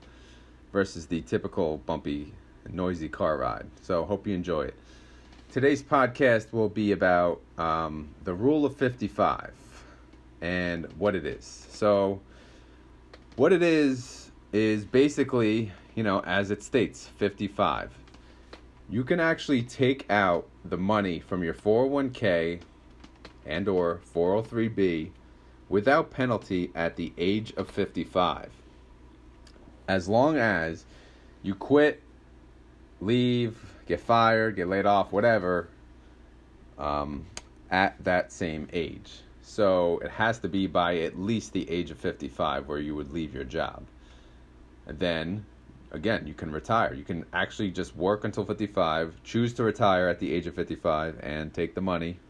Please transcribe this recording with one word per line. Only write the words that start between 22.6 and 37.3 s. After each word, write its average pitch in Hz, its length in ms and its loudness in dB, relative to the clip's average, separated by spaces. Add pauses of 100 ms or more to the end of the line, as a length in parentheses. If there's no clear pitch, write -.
and 85 200 -4
or 90 380 0
four 87 300 2
oh 110 80 2
three 117 260 -2
B 92 420 0 (580)
without 135 440 2
penalty 101 640 -2
at 82 180 -2
the 85 220 -8
age 101 400 0
of 95 120 -6
fifty-five. 90 840 -2 (1400)
As 95 200 0
long 131 280 4
as 85 480 0 (580)
you 98 140 -4
quit, 147 460 4 (1000)
leave, 120 580 2 (280)
get 87 120 -2
fired, 113 560 4
get 90 140 -2
laid 98 160 2
off, 101 260 4
whatever, 92 580 2 (1120)
um, 73 460 -4 (460)